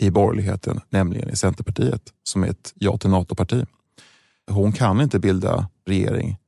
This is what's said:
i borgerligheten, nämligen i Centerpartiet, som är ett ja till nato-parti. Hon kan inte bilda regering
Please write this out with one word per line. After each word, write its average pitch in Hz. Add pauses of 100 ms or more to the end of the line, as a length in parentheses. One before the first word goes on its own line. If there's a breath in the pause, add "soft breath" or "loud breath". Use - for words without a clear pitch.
i 98
borgerligheten, 101 (100)
nämligen 87
i -
Centerpartiet, - (200)
som 95
är -
ett -
ja -
till 95
nato-parti. 95 (880 soft breath)
Hon 101
kan 107
inte 135
bilda 95 (180)
regering 98 (120)